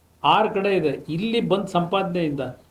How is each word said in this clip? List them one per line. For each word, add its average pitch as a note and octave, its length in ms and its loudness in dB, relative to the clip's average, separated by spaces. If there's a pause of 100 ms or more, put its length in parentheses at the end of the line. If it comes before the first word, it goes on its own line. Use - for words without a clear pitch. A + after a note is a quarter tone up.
(240)
ಆರು F#3+ 300 4
ಕಡೆ G3 240 0
ಇದೆ. D3+ 320 -2
ಇಲ್ಲಿ A3 320 -2
ಬಂದ F3 240 0
ಸಂಪಾದನೆಯಿಂದ F3 760 -2 (320)